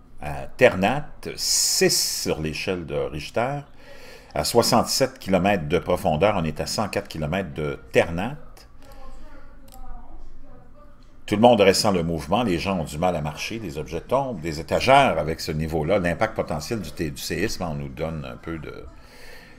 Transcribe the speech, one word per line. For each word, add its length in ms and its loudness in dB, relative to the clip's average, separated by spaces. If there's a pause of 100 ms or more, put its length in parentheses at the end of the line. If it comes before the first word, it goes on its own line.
(220)
à 240 -8
Ternate, 880 2
six 880 0
sur 180 0
l'échelle 460 -4
de 80 -6
Richter. 680 -2 (760)
À 100 0
soixante-sept 760 4
kilomètres 500 2
de 100 4
profondeur, 600 2
on 60 0
est 160 -4
à 60 -4
cent 220 -2
quatre 200 -4
kilomètres 440 -4
de 280 -4 (120)
Ternate. 760 -2 (2500)
Tout 100 2
le 60 4
monde 180 10
ressent 320 6
le 100 2
mouvement, 400 0
les 160 2
gens 200 -2
ont 60 -2
du 140 -8
mal 180 2
à 60 -4
marcher, 360 -6
des 180 -8
objets 240 -6
tombent, 400 -2
des 200 -4
étagères 580 6
avec 220 -2
ce 120 -4
niveau-là, 460 2
l'impact 360 0
potentiel 460 -4
du, 120 -10
t-, 180 -4
du 100 -10
séisme, 440 -4
on 100 -4
nous 140 -6
donne 360 -6
un 120 -12
peu 220 -10
de... 280 -14 (720)